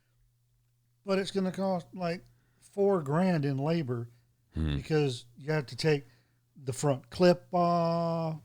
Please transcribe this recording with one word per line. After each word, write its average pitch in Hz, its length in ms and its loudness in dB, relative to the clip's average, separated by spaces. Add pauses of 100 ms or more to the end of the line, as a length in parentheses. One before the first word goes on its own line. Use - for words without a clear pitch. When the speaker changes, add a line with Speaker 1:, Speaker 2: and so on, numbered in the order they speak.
(1040)
Speaker 1:
but 196 120 0
it's 190 140 -4
gonna 185 200 -2
cost, 185 420 -4
like, 180 300 -6 (360)
four 196 420 0
grand 156 440 2
in 139 120 0
labor 135 520 -2 (440)
Speaker 2:
Hmm. 156 220 0
Speaker 1:
because 139 500 0 (120)
you 143 160 -8
have 156 140 -2
to - 80 -16
take 147 300 0 (580)
the 127 100 -4
front 143 360 -2
clip 175 440 4
off, 170 920 0